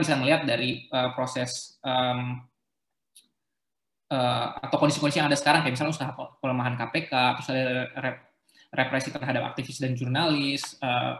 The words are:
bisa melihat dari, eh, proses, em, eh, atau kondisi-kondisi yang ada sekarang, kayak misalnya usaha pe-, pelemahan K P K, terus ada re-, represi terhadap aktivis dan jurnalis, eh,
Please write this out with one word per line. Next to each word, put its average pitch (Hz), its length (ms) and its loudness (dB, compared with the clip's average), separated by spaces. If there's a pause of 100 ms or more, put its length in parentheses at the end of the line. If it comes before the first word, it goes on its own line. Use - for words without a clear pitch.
bisa 151 160 2
melihat 147 240 4
dari, 127 480 -2
eh, 127 240 0
proses, - 720 -6
em, 123 640 -2 (1600)
eh, 123 380 2 (100)
atau - 240 -2
kondisi-kondisi 147 400 2
yang - 80 4
ada 285 80 4
sekarang, 160 240 6
kayak 127 160 0
misalnya 151 160 0
usaha 135 240 -4
pe-, 131 240 -12
pelemahan 127 320 0
K 120 160 -4
P - 60 -4 (100)
K, - 80 -8 (240)
terus - 160 -10
ada 131 100 2 (380)
re-, 127 200 -4 (520)
represi - 400 0
terhadap 127 400 -2
aktivis 127 240 -8
dan 131 160 0
jurnalis, 139 880 0
eh, 123 380 0